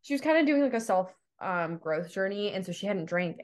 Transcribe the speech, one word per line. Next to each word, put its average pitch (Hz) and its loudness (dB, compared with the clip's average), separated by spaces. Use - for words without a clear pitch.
she 285 -4
was 269 0
kinda 311 4
doing, 285 4
like, 262 2
a 226 2
self, 185 0
um, 170 -2
growth 160 -4
journey, 202 -2
and 185 -4
so 185 -6
she 196 -6
hadn't 196 -2
drank 175 -2